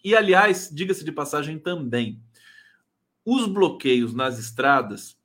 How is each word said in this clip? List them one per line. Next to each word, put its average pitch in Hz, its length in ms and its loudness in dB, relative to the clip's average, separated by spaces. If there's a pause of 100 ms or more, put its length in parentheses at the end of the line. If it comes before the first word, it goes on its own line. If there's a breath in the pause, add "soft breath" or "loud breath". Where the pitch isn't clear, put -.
E, 202 100 2
aliás, 196 560 4
diga-se 180 320 -6
de 156 80 -8
passagem 151 480 -6
também, 120 640 -6 (1040 loud breath)
os 240 220 0
bloqueios 135 640 2
nas 123 260 -4
estradas 123 880 -2